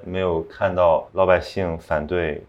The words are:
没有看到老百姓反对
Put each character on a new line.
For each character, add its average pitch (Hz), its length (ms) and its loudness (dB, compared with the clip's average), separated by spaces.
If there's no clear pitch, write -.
没 92 160 -6
有 87 240 0
看 95 280 -4
到 87 400 2
老 95 140 2
百 90 140 4
姓 87 360 -4
反 78 300 -4
对 82 420 -4